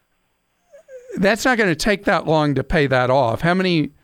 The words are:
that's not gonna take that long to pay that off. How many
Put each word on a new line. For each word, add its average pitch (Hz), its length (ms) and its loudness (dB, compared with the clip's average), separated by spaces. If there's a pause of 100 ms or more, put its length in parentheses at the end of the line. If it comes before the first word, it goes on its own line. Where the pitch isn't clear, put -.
(1160)
that's 202 280 0
not 254 120 2
gonna 190 180 0
take 202 300 -2
that 180 200 0
long 151 300 0
to 131 80 -2
pay 151 240 0
that 127 220 0
off. 127 320 0
How 170 120 0
many 180 380 0 (120)